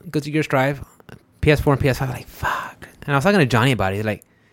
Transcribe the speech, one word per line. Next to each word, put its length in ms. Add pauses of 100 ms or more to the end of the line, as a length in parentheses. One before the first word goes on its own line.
(100)
Guilty 220
Gear 100
Strive, 420 (560)
P 120
S 80
four 140
and 60
P 80
S 120
five, 100
like, 160
fuck. 600 (140)
And 120
I 40
was 40
talking 160
to 80
Johnny 240
about 220
it. 40
He's 80
like, 200 (280)